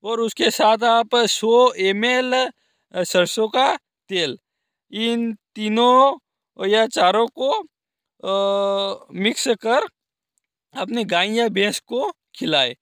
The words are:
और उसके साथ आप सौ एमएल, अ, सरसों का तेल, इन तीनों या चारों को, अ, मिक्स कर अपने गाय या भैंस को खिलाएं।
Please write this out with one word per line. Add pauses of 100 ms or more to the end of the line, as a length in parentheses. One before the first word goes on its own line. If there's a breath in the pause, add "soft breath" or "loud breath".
और
उसके
साथ
आप
सौ
एमएल,
अ,
सरसों
का (300)
तेल, (520)
इन (220)
तीनों (500)
या
चारों
को, (720)
अ,
मिक्स
कर (960)
अपने
गाय
या
भैंस
को (240)
खिलाएं।